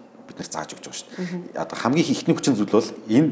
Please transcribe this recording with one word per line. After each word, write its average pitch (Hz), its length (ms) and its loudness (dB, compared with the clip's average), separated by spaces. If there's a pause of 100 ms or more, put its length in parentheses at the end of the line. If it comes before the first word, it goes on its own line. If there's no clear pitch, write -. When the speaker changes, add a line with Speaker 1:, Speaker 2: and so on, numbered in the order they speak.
(260)
Speaker 1:
бид - 120 -18
нарт - 140 -10
зааж 76 220 -8
өгч - 80 -18
байгаа - 160 -12
шүү - 80 -12
дээ. - 160 -10
Speaker 2:
Мгм. 175 200 -6 (120)
Speaker 1:
Одоо - 240 -6
хамгийн 143 240 4
их 151 80 0
ихний - 240 2
хүчин 139 220 2
зүйл 101 180 0
бол 113 140 4 (180)
энэ 135 260 6